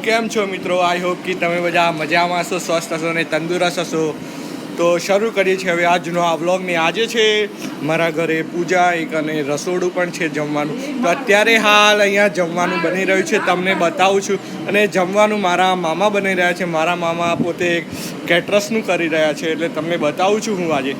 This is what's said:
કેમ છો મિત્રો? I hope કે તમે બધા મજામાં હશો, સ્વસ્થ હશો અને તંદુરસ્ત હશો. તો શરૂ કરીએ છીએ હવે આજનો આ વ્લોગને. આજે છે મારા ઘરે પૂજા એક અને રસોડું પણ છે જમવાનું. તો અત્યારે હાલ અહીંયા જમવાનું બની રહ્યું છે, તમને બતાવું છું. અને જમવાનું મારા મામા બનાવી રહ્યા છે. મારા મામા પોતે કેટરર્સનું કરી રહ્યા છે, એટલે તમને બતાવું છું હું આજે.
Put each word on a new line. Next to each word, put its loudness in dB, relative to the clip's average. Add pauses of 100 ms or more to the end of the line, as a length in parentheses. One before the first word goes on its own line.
(100)
કેમ 0
છો -2
મિત્રો? -2
I 2
hope -2
કે -2
તમે 0
બધા 2
મજામાં 0
હશો, -4
સ્વસ્થ -2
હશો -2
અને 0
તંદુરસ્ત 0
હશો. -2 (800)
તો 4 (180)
શરૂ 2
કરીએ 2
છીએ -2
હવે 0
આજનો 0
આ 2
વ્લોગને. 0 (100)
આજે 0
છે 2 (640)
મારા 2
ઘરે 0 (160)
પૂજા 2 (140)
એક -6
અને -4 (140)
રસોડું -2
પણ 0
છે -2
જમવાનું. -2 (240)
તો 2
અત્યારે 4 (120)
હાલ 6
અહીંયા 2
જમવાનું 0
બની 0
રહ્યું 2
છે, 2 (120)
તમને 2 (120)
બતાવું 2
છું. -2 (340)
અને 4 (140)
જમવાનું 2
મારા 2 (160)
મામા 2
બનાવી 0
રહ્યા 2
છે. -2
મારા 0
મામા 0 (140)
પોતે -2 (600)
કેટરર્સનું 0
કરી 0
રહ્યા 2
છે, -4
એટલે -2
તમને -2
બતાવું 0
છું -2
હું 0
આજે. -4